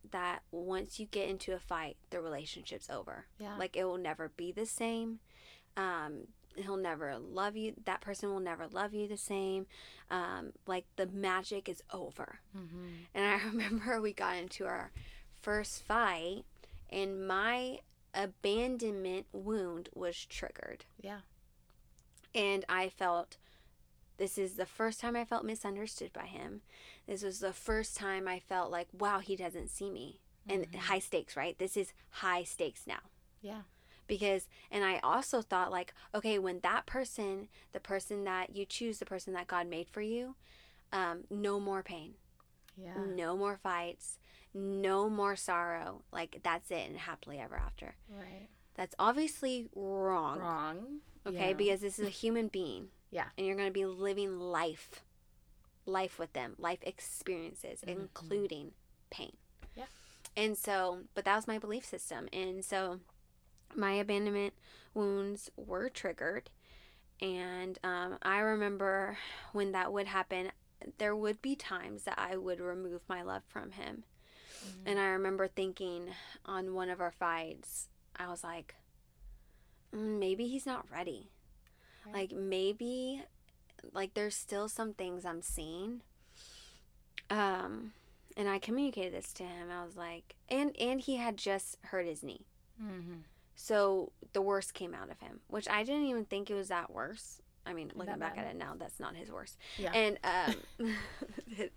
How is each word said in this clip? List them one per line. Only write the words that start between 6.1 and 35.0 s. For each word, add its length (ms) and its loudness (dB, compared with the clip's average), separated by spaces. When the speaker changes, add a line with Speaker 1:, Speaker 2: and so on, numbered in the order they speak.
Speaker 1:
he'll 200 -2
never 420 0
love 380 -2
you, 180 -2
that 160 0
person 300 -2
will 100 0
never 280 -2
love 260 -2
you 140 0
the 80 -6
same. 500 0
Um, 420 -2
like, 180 0
the 100 2
magic 640 0
is 140 -6
over. 480 -8
Speaker 2:
Mm-hmm. 300 -10
Speaker 1:
And 100 4
I 220 6
<laughs> 20 -2
remember 520 2
we 120 2
got 240 0
into 300 -4
our 240 -4
first 440 0
fight, 580 2
and 360 0
my 520 2
abandonment 1200 0
wound 640 0
was 320 -4
triggered. 580 -8
Speaker 2:
Yeah. 200 -8
Speaker 1:
And 340 6
I 200 4
felt, 480 4
this 220 0
is 160 2
the 120 0
first 340 0
time 160 0
I 80 0
felt 200 0
misunderstood 680 -4
by 140 -8
him. 360 -10
This 160 -4
was 180 -4
the 120 0
first 440 0
time 320 -2
I 100 -2
felt 320 0
like, 220 -2
"Wow, 260 4
he 180 -2
doesn't 340 -4
see 200 -4
me." 300 -8
And 160 2
Speaker 2:
Mm-hmm. 140 -6
Speaker 1:
high 200 4
stakes, 380 0
right? 220 -2
This 180 0
is 160 2
high 340 2
stakes 420 -2
now. 140 -6
Speaker 2:
Yeah. 200 -8
Speaker 1:
Because, 400 4
and 140 2
I 180 4